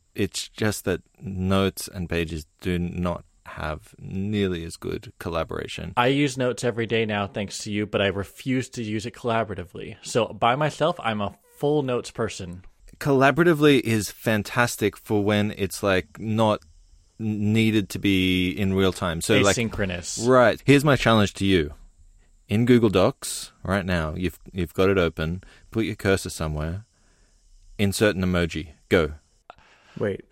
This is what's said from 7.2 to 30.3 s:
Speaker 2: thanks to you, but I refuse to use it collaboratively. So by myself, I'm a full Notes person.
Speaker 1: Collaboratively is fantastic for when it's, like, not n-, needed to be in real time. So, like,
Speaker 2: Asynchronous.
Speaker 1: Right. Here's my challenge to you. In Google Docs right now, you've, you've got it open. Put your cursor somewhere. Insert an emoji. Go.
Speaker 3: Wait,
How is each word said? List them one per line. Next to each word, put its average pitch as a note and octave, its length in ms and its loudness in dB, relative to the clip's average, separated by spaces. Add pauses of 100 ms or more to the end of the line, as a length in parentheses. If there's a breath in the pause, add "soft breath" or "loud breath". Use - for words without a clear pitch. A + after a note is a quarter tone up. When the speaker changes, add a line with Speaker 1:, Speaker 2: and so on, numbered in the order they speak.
Speaker 2:
thanks G2+ 320 -8
to A2 120 -10
you, G#2 140 -2
but G2+ 160 -2
I G2 60 2
refuse A#2+ 640 -4
to B2 140 -10
use G#2+ 220 -6
it A#2+ 80 -10
collaboratively. G#2+ 880 -6
So A2+ 240 0
by A#2+ 280 2
myself, D3+ 460 -2
I'm A2 180 -2
a G2+ 160 -6 (220)
full D3 260 0
Notes B2 280 -4
person. F#2 520 -8 (360)
Speaker 1:
Collaboratively C#3+ 840 4
is A2 300 0
fantastic A2 840 -2
for G#2 280 -2
when G#2 340 2
it's, F#2+ 260 -6
like, F#2 360 0
not G#2+ 420 0 (580)
n-, G#2+ 320 0
needed A2 380 4
to F#2+ 100 -8
be F#2 520 2
in F#2+ 220 0
real F#2+ 200 2
time. E2+ 280 -4
So, G#2+ 180 2
like, G2+ 180 4
Speaker 2:
Asynchronous. G2+ 680 -6
Speaker 1:
Right. B2 380 6
Here's C#3 200 6
my C#3+ 100 4
challenge A2 400 4
to G2 100 -2
you. E2 280 2 (760)
In A2 180 2
Google A#2 240 6
Docs - 640 0 (100)
right F#2 220 -2
now, E2 300 -2
you've, F2+ 220 -4 (160)
you've F2 200 -4
got F#2+ 160 4
it G2 80 4
open. E2 460 -2 (280 soft breath)
Put A2 140 -2
your G#2 100 -6
cursor F#2+ 340 0
somewhere. D#2+ 560 -6 (920)
Insert G2+ 380 2
an F#2+ 80 -2
emoji. E2+ 460 -2 (200)
Go. D#2 240 4 (840 soft breath)
Speaker 3:
Wait, G2+ 240 -4 (100)